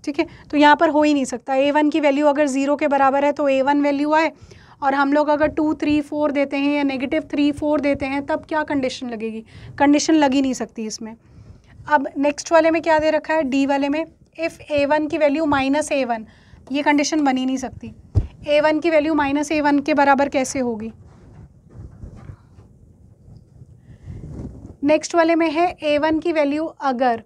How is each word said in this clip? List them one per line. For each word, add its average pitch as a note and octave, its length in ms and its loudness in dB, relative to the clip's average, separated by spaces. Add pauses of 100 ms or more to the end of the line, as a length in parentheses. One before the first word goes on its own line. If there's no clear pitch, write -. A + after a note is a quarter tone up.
ठीक D4 160 -6
है, D#4 80 -2 (240)
तो D4 60 0
यहाँ D4 180 8
पर D#4+ 140 2
हो D4+ 140 2
ही D4+ 100 2
नहीं C#4 140 0
सकता। C4 280 -6
ए C#4 160 2
वन D4+ 180 2
की D#4+ 100 0
वैल्यू D4 280 2
अगर D4 220 2
ज़ीरो C#4 260 0
के D4+ 140 -2
बराबर C#4 360 2
है D4 80 2
तो D4 160 -2
ए C4+ 140 2
वन C#4+ 180 2
वैल्यू D4 320 0
आए, D#4 180 2 (500)
और C#4 120 0
हम C#4 200 2
लोग D4 160 2
अगर D4 200 2
टू, D4+ 240 -2
थ्री, D4 280 0
फ़ोर D4 300 -2
देते C#4+ 260 -2
हैं C#4+ 200 0
या C#4+ 80 0
नेगेटिव C#4 460 -2
थ्री, D4 220 2
फ़ोर D4 280 -2
देते C#4 240 -2
हैं C#4 200 -6
तब D4+ 200 -4
क्या D#4 200 -4
कंडीशन C4 440 -4
लगेगी? A3 340 -8 (360)
कंडीशन D4 360 4
लग C#4+ 180 4
ही C#4 80 2
नहीं C4 140 0
सकती A3+ 300 -8
इसमें। A3 300 -12 (720)
अब D4 200 2 (100)
नेक्स्ट C#4+ 340 -2
वाले E4 200 6
में D#4+ 100 0
क्या D#4+ 180 2
दे D#4 120 2
रखा D4+ 220 -2
है, D#4+ 100 2
डी C4+ 220 0
वाले C#4 240 0
में, D#4 160 -2 (320)
if D#4+ 240 -8
ए C#4+ 240 0
वन D4+ 220 0
की D#4 100 -4
वैल्यू D4+ 300 2
माइनस C#4+ 440 0
ए C#4 140 0
वन, A3+ 200 -6 (460)
ये C#4+ 120 -2
कंडीशन D4 400 2
बन C4 140 2
ही C4 80 -4
नहीं C4 120 -2
सकती। A3+ 360 -12 (540)
ए D4 140 2
वन D#4 180 2
की E4+ 100 0
वैल्यू D#4 240 2
माइनस D4 380 0
ए D#4 100 0
वन C#4+ 180 2
के D4+ 140 -2
बराबर C#4 360 4
कैसे C4+ 300 -2
होगी? A3+ 320 -6 (4000)
नेक्स्ट D#4 300 0
वाले E4 200 4
में E4 160 0
है E4+ 160 0 (160)
ए D4 140 0
वन D#4 220 0
की E4+ 140 -4
वैल्यू D4+ 320 -2
अगर B3+ 600 -4